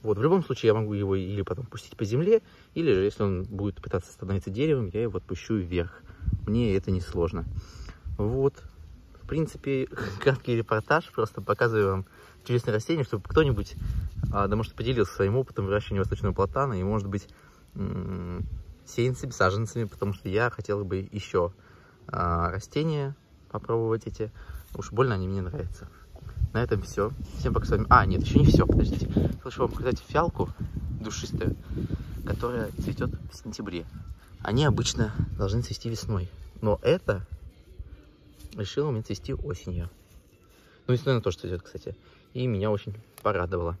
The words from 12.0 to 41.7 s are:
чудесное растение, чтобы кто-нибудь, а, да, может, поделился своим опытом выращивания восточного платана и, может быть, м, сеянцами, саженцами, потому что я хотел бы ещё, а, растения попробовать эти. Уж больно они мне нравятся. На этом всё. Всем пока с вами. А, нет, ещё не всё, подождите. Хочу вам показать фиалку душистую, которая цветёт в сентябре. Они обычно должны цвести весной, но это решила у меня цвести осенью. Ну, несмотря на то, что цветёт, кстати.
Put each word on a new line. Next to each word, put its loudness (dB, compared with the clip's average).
чудесное 0
растение, 0
чтобы -4
кто-нибудь, 2
а, 2
да, 2
может, -2
поделился 0
своим 2
опытом 0
выращивания 0
восточного 0
платана 0
и, 0
может 0
быть, -4
м, -6
сеянцами, -2
саженцами, 0
потому -4
что -8
я 2
хотел -4
бы -4
ещё, 0
а, 0
растения -2
попробовать 0
эти. -6
Уж -8
больно 4
они 0
мне 0
нравятся. -6
На 2
этом 2
всё. -2
Всем 0
пока 2
с -2
вами. 2
А, 10
нет, 2
ещё 6
не 10
всё, 10
подождите. 4
Хочу -6
вам 0
показать -2
фиалку -2
душистую, -4
которая -4
цветёт -4
в -20
сентябре. -8
Они 2
обычно 2
должны 0
цвести -6
весной, -4
но 2
это 2
решила -2
у -2
меня -2
цвести -8
осенью. -6
Ну, 4
несмотря 2
на 2
то, 2
что -8
цветёт, -6
кстати. -12